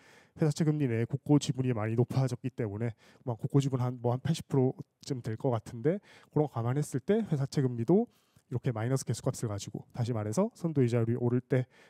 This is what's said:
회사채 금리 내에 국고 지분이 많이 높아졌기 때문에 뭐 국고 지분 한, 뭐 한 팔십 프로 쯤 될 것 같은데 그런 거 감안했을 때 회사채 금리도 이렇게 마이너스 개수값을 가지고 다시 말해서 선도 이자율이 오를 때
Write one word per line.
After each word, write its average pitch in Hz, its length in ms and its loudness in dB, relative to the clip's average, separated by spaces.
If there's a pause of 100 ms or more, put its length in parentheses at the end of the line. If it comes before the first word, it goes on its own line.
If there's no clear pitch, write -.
(380)
회사채 156 260 2
금리 151 240 2
내에 113 160 2
국고 - 340 2
지분이 127 360 0
많이 110 220 -2
높아졌기 123 560 0
때문에 110 420 -4 (300)
뭐 120 120 -4
국고 143 240 2
지분 135 220 0
한, 123 200 -2
뭐 120 120 0
한 127 80 -4
팔십 - 260 -2
프로 131 260 2 (280)
쯤 127 200 -6
될 110 140 -6
것 135 140 -2
같은데 123 500 -2 (320)
그런 151 160 2
거 - 60 -12
감안했을 127 480 -2
때 214 280 2
회사채 139 320 0
금리도 127 460 2 (440)
이렇게 127 200 -2
마이너스 117 340 -2
개수값을 - 440 -4
가지고 - 440 -8
다시 120 200 -2
말해서 110 400 0
선도 147 300 0
이자율이 117 320 2
오를 123 260 2
때 127 240 0 (240)